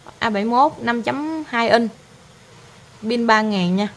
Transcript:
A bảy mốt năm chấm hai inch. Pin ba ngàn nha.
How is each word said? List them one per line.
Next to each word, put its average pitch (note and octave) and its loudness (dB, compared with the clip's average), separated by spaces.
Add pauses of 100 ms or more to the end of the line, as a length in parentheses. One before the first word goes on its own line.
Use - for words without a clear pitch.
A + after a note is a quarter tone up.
(180)
A A3+ -2
bảy G3+ -2
mốt B3+ 4
năm A#3 -2
chấm D4+ -6
hai A#3 -2
inch. A3+ 2 (1120)
Pin A#3 -2
ba A3 4
ngàn F#3+ 0
nha. G#3 0